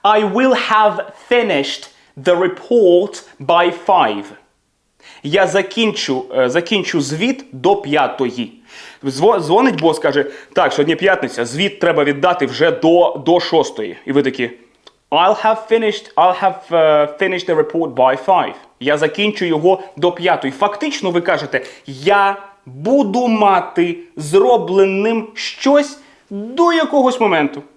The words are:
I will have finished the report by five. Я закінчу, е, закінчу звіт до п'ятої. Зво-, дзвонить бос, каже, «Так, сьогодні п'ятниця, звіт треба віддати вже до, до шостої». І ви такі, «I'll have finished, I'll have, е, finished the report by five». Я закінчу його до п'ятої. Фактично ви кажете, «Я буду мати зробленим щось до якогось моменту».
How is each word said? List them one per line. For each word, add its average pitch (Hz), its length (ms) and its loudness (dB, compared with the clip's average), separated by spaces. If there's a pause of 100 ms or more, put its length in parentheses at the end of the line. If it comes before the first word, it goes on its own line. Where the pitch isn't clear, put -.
I 208 300 2
will 247 380 0
have 214 340 2 (260)
finished 196 580 -2 (280)
the 170 200 2
report 185 880 2 (160)
by 170 320 2 (140)
five. 117 380 2 (1000)
Я 180 240 2
закінчу, 190 760 -2 (120)
е, 127 140 2
закінчу 175 500 -2
звіт 160 520 -4
до 170 240 0
п'ятої. 127 760 -4 (500)
Зво-, 160 380 0
дзвонить 202 400 2
бос, 160 180 2
каже, 143 280 0 (260)
«Так, 170 200 2
сьогодні 156 240 0
п'ятниця, 175 480 0
звіт 185 360 -4
треба 160 240 2
віддати 143 420 0
вже 127 240 0
до, 165 560 2
до 170 140 4
шостої». 113 560 -2 (100)
І 135 60 -6
ви 139 100 2
такі, 123 280 -4 (600)
«I'll 180 340 2
have 214 120 2 (140)
finished, 220 440 -2
I'll 185 260 2
have, 190 140 0 (180)
е, 156 360 4 (120)
finished 185 260 -2
the 165 100 0
report 156 380 -2
by 131 300 2
five». 175 280 0 (280)
Я 143 180 0
закінчу 190 460 -2
його 170 380 0 (140)
до 175 160 0
п'ятої. 170 400 -2
Фактично 208 580 -4
ви 170 100 0
кажете, 151 440 -4 (220)
«Я 196 500 0 (300)
буду 220 600 0
мати 185 720 0 (180)
зробленим 196 1160 2
щось - 640 -2 (320)
до 247 420 -2
якогось 269 480 0
моменту». 156 420 0 (140)